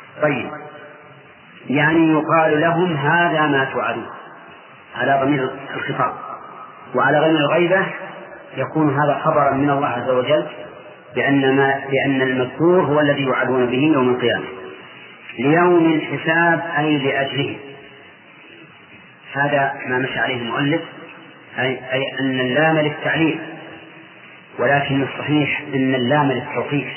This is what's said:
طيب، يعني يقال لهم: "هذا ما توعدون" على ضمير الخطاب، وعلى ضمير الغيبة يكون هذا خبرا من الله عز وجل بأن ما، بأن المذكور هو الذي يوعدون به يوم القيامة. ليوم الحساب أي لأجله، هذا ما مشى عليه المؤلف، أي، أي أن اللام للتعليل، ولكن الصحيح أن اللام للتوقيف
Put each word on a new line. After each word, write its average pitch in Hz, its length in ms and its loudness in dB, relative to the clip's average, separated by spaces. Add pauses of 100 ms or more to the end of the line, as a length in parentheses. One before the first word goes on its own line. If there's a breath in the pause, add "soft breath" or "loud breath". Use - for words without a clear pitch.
(220)
طيب، 127 280 0 (1200)
يعني 156 420 4
يقال 156 500 4
لهم: 170 360 2
"هذا 156 500 2
ما 139 180 2
توعدون" 117 420 -4 (880)
على 139 280 2
ضمير 135 280 0 (240)
الخطاب، - 380 -2 (840)
وعلى 135 240 4
ضمير 160 200 4
الغيبة 170 460 2 (720)
يكون 139 420 0
هذا 143 200 0
خبرا 147 340 2
من 139 160 2
الله 143 180 0
عز 123 220 -4
وجل 127 380 2 (680)
بأن 135 400 2
ما، 139 360 2
بأن 135 300 0
المذكور 131 600 2
هو 147 180 2
الذي 143 240 2
يوعدون 127 420 0
به 131 280 2
يوم 127 160 2
القيامة. 117 360 0 (960)
ليوم 165 540 4
الحساب 160 720 0 (140)
أي 151 200 2
لأجله، 135 600 -2 (1800)
هذا 143 400 0 (140)
ما 127 100 -2
مشى 127 220 -4
عليه 120 220 -2
المؤلف، 143 400 0 (760)
أي، 131 200 -2 (140)
أي 135 80 0 (180)
أن 131 200 0
اللام 147 380 2
للتعليل، 151 640 0 (1200)
ولكن 139 440 2
الصحيح 143 580 -2 (120)
أن 131 220 2
اللام 139 360 2
للتوقيف 123 640 -4